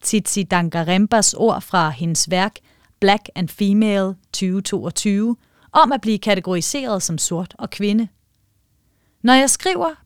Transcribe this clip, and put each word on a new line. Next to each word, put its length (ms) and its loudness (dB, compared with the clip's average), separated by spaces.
Tsitsi 420 -2
Dangarembas 920 0
ord 280 0
fra 280 0
hendes 400 -4
værk 260 -2
Black 340 2
and 140 -4
Female 680 0
tyve 300 -2
toogtyve 760 -2
om 200 4
at 80 -2
blive 180 -2
kategoriseret 840 -2
som 160 -4
sort 400 -6
og 120 -10
kvinde. 380 -2
"Når 100 6
jeg 180 6
skriver, 400 -2